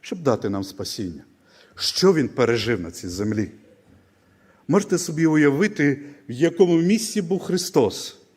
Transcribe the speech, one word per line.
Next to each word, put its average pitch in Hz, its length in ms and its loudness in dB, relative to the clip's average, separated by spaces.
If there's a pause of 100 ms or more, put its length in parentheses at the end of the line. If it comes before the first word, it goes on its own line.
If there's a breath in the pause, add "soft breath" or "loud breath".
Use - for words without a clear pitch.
Щоб 180 220 -10
дати 117 260 0
нам 98 160 -4
спасіння. 95 600 -10 (500 soft breath)
Що - 400 2
Він 139 140 0
пережив 113 520 0
на 85 100 -8
цій - 180 -12
землі? 104 420 -4 (1160 soft breath)
Можете 185 300 2
собі 160 280 -2
уявити, 147 760 2 (260 loud breath)
в 139 40 -8
якому 170 440 4
місці 202 460 0
був 180 180 -2
Христос - 760 -2 (180)